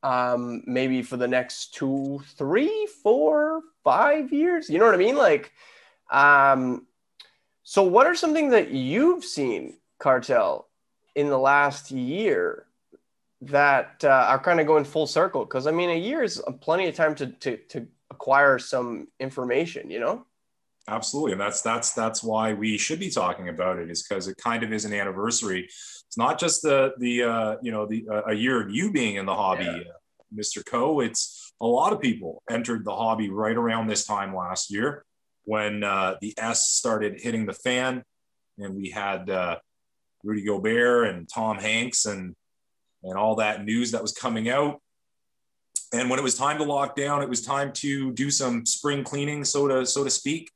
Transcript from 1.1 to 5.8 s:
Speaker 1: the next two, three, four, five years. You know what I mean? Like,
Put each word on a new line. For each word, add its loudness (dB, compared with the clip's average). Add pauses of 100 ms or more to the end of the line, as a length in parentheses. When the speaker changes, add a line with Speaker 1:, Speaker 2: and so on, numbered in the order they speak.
Speaker 1:
the 0
next -2
two, -4 (140)
three, 0 (160)
four, 4 (200)
five 4
years. 0
You 2
know 8
what 8
I 2
mean? 4
Like, 4 (580)